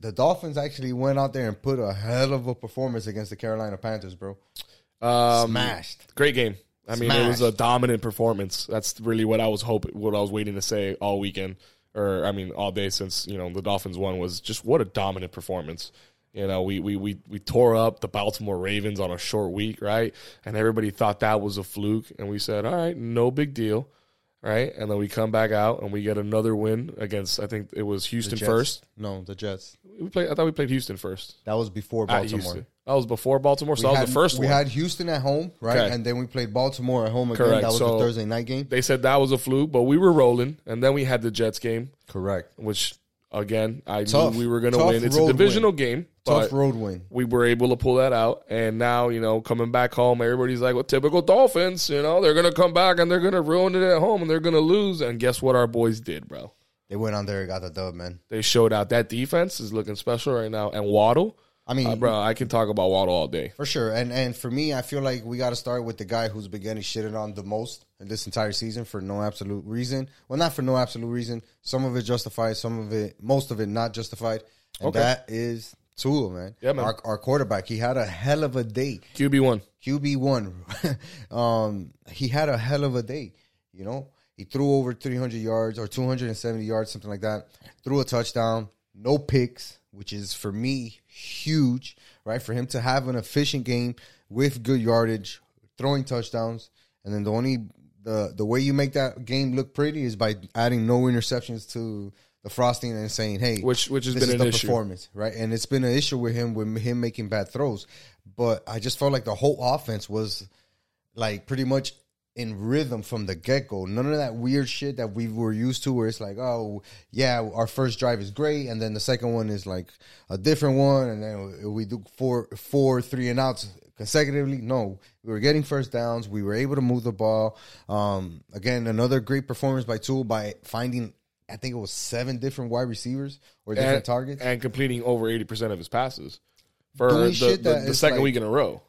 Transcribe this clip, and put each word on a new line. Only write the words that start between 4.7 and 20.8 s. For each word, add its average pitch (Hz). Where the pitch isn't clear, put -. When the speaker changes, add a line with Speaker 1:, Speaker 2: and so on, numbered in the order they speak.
Speaker 2:
Um, 120
Speaker 1:
Smashed. 113
Speaker 2:
great 143
game. 113
I 113
mean, 117
it 120
was 120
a 123
Speaker 1:
Smashed. 107
Speaker 2:
dominant 120
performance. 107
That's -
really 113
what 110
I 113
was 107
hoping, 110
what 104
I 104
was 101
waiting 104
to 98
say 101
all 101
weekend, 95
or, 98
I 101
mean, 95
all 101
day 98
since, 92
you 101
know, 90
the 92
Dolphins 95
won, 95
was 87
just -
what 135
a 104
dominant 95
performance. 87
You 101
know, 92
we, 95
we, 101
we, 98
we 101
tore 120
up 113
the 101
Baltimore 101
Ravens 101
on 92
a 87
short 98
week, 107
right? 110
And 107
everybody 110